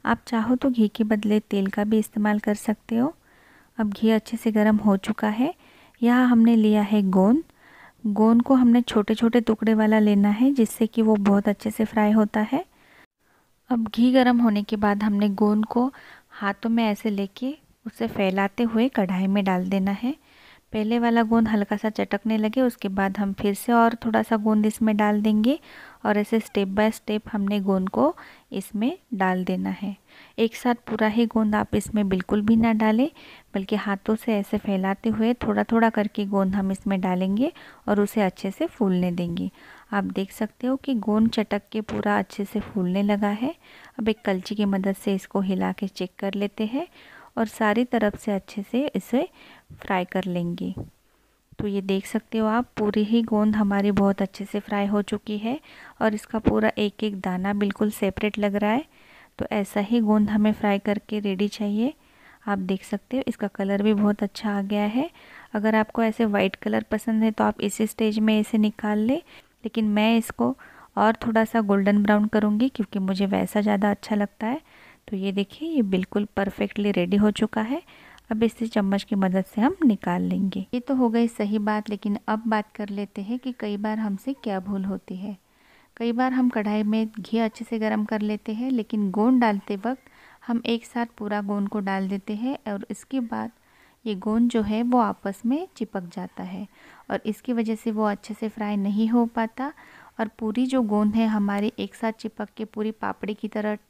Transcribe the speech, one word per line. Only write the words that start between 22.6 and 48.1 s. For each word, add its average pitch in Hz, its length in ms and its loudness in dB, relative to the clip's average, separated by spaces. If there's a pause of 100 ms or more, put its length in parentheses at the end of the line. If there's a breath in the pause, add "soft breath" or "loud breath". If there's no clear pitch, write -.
उसके 247 260 -2
बाद 196 300 -2
हम 196 160 -2
फिर 202 200 -2
से - 180 -4
और 233 240 4
थोड़ा 220 280 0
सा 226 140 0
गोंद 214 280 2
इसमें 214 320 2
डाल 208 240 2
देंगे 214 380 2 (460 loud breath)
और 208 120 2
ऐसे 214 220 0
step 202 260 -2
by 214 340 0
step 214 220 -4 (100)
हमने 208 280 0
गोंद 190 300 0
को 277 260 2 (360 loud breath)
इसमें 220 460 -4 (160)
डाल 185 320 0
देना 185 240 -2
है। 196 280 -8 (420 loud breath)
एक 226 160 0
साथ - 200 0
पूरा 220 320 -2
ही 226 180 2
गोंद 220 300 0
आप 208 200 -2
इसमें 208 340 0
बिल्कुल 190 320 0
भी 226 140 4
ना 226 180 4
डालें, 220 380 2 (420 loud breath)
बल्कि 196 220 -4
हाथों 202 400 -2
से 220 220 -2
ऐसे 202 200 -2
फैलाते 196 520 -2
हुए 220 240 0
थोड़ा-थोड़ा 226 560 2
करके 208 360 -2
गोंद 196 300 0
हम 190 160 0
इसमें 196 300 -2
डालेंगे 190 500 0 (360 loud breath)
और 202 140 2
उसे 208 200 0
अच्छे 190 300 -2
से 302 140 -4
फूलने 180 460 0
देंगे। 175 400 -4 (420 loud breath)
आप 202 100 0
देख 185 280 -4
सकते - 360 -6
हो 262 80 0
कि 269 180 -4
गोंद 220 360 2
चटक 208 320 -2 (100)
के 220 100 -4
पूरा 208 380 -2
अच्छे 202 260 -6
से 208 140 -6
फूलने 190 440 -2
लगा 208 240 0
है। 233 280 -4 (440 loud breath)
अब 220 100 0
एक 214 160 0
कलची 196 300 -2
की 208 100 0
मदद 196 300 0
से 196 200 -2
इसको 196 260 -4
हिला 185 300 -2
के 190 160 -6
चेक - 320 -8
कर 196 140 -6
लेते 208 320 -4
हैं 269 220 -4 (500 loud breath)
और 226 80 0
सारी 214 380 0
तरफ 214 360 0